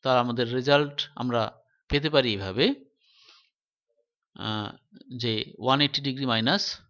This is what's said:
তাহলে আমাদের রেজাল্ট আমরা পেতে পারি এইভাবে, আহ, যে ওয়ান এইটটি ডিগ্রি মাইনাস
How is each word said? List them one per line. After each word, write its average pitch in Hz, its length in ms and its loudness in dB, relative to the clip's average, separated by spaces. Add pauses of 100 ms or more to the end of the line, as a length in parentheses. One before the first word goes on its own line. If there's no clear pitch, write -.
তাহলে 127 180 4
আমাদের 120 340 0
রেজাল্ট 143 600 2
আমরা 120 460 -2 (280)
পেতে 143 200 2
পারি 135 220 2
এইভাবে, 101 420 0 (1600)
আহ, 107 360 -6 (460)
যে 113 420 -4
ওয়ান 131 220 2
এইটটি 143 200 -2
ডিগ্রি 139 240 -4
মাইনাস 127 640 0